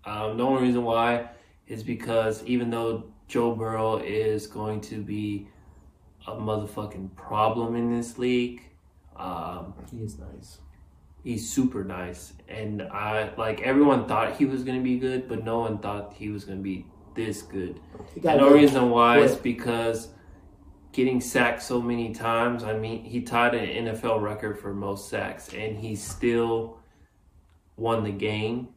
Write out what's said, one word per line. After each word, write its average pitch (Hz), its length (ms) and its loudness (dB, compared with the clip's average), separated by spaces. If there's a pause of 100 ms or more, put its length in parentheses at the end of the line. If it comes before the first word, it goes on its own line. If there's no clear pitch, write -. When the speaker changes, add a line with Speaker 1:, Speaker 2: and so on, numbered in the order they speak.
Speaker 1:
Um, 107 340 -4
the 120 60 2
only 131 180 4
reason 120 220 4
why 117 460 2 (360)
is 110 160 -10
because 113 600 0
even 120 260 0
though 117 420 -4 (140)
Joe 117 300 0
Burrow 110 420 0
is 107 480 0
going 107 360 -6
to 107 200 -10
be 104 460 -6 (800)
a 107 60 -10
motherfucking 104 840 -6
problem 113 600 0
in 120 180 0
this 117 240 -6
league, 123 440 0 (540)
um, 87 580 -10 (160)
Speaker 2:
He 113 120 -12
is 110 160 -10
nice. - 400 -18 (640)
Speaker 1:
he's 117 280 -6
super 127 340 0
nice, 90 480 -10 (160)
and 107 340 -8
I, 107 540 -4
like, 110 240 -4
everyone 135 460 4
thought 107 300 0
he 143 100 4
was 127 180 -4
gonna 127 160 -2
be 127 180 0
good, 127 300 -2
but 110 160 -6
no 113 160 -2
one 110 180 -2
thought 104 360 -8
he 104 160 -8
was 101 140 -8
gonna 98 160 -10
be 95 260 -6 (280)
this 107 280 -4
good. 90 380 -8 (340)
Speaker 2:
He - 60 -8
got 151 160 4
Speaker 1:
And 139 80 10
the 139 40 10
Speaker 2:
good 143 60 10
Speaker 1:
reason 131 360 8
why 120 280 8
is - 140 8
Speaker 2:
quick. - 100 -4
Speaker 1:
because 117 680 -2 (840)
getting 127 280 2
sacked 120 420 2
so 123 200 -2
many 117 320 -2
times, 113 500 0
I 110 140 -2
mean, 113 260 -6
he 123 180 -4
tied 120 320 2
an 110 100 -2
N 117 240 -4
F - 160 -6
L 113 160 2
record 107 380 -4
for 101 160 -8
most 98 340 -6
sacks, 95 460 -6
and - 220 -6
he 107 200 -6
still 113 840 0 (1000)
won 113 280 0
the 101 80 -4
game 110 640 -4